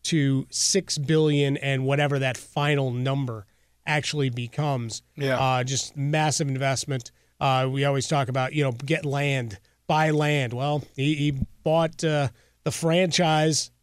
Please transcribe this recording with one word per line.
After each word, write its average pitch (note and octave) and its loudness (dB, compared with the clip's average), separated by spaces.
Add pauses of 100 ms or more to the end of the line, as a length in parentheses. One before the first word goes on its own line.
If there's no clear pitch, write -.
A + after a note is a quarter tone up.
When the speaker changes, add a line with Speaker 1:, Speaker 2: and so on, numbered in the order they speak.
Speaker 1:
to C#3 2
six - -2
billion D3 2
and C3+ -2
whatever C#3 0
that C3 -2
final C#3+ 0
number B2+ -4 (400)
actually D3+ 0
becomes. B2 -4 (140)
Speaker 2:
Yeah. C3+ 0
Speaker 1:
Uh, C3 2
just C3 -4
massive D3+ 0
investment. C3+ -4 (280)
Uh, C3 2
we C3+ 0
always C#3 0
talk C#3 0
about, C3 -2
you D3 0
know, C3+ 0
get D3 -2
land, C#3 -2 (300)
buy D#3 4
land. D3 2
Well, C#3+ -2 (120)
he, D3 0
he D3 0 (320)
bought, E3 0
uh, D3 2 (340)
the D3+ -2
franchise. D#3+ 2 (100)